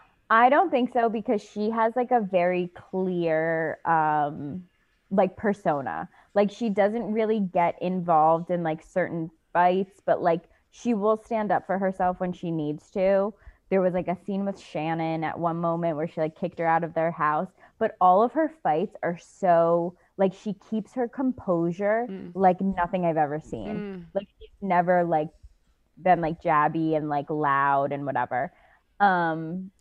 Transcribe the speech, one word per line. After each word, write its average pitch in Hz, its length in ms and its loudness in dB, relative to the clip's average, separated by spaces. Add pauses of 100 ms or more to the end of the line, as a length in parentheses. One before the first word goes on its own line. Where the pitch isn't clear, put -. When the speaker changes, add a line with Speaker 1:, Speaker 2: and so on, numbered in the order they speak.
(300)
Speaker 1:
I 226 200 6
don't 311 220 4
think 247 200 0
so 233 160 2
because 214 340 -2
she 214 280 -4
has, 226 260 0
like, 247 160 0
a 247 80 4
very 180 560 0
clear, 165 1080 -2
um, 151 840 0 (440)
like, 190 260 2
persona. 151 720 -4 (240)
Like, 202 180 2
she 233 180 -4
doesn't 208 440 0
really 220 260 0
get 175 420 0
involved 170 680 2
in, 175 140 -2
like, 160 200 -4
certain 165 460 -4 (240)
fights, 185 500 0
but, - 180 0
like, 170 200 0 (400)
she 240 120 0
will 214 240 2
stand 220 340 -4
up 165 140 0
for 185 120 -2
herself 190 420 -2
when 180 140 -4
she 175 180 -8
needs 151 400 -6
to. 196 420 0 (360)
There 190 120 2
was, 180 120 0
like, 180 160 -4
a 185 160 -2
scene 196 200 -4
with 196 140 -6
Shannon 160 640 -4
at - 160 -6
one 165 180 -2
moment 170 400 -2
where 160 100 -4
she, - 140 -10
like, 156 140 -4
kicked 175 240 -8
her 165 80 -2
out 165 160 2
of 165 100 -8
their 165 180 -2
house, 156 360 -2 (320)
but 220 220 -2
all 185 220 6
of 247 100 0
her 302 160 0 (120)
fights 165 400 -2
are 170 160 -4
so, 170 800 2 (220)
like, 190 160 2
she 208 200 -8 (160)
keeps 220 240 -6
her 247 140 -2
composure 202 1000 -2
Speaker 2:
Mm. 185 260 -12
Speaker 1:
like 185 260 4
nothing 185 440 -2
I've 160 120 0
ever 151 220 0
seen. 208 300 -12
Speaker 2:
Mm. 202 440 -10
Speaker 1:
Like, 202 140 -6 (120)
she's - 100 -20 (120)
never, 180 420 2
like, 160 260 0 (680)
been, 170 240 2
like, 165 200 -4
jabby 160 540 2
and, 151 140 -2
like, 147 200 -4
loud 139 600 0
and 143 140 -6
whatever. 127 460 -4 (480)
Um, 175 800 0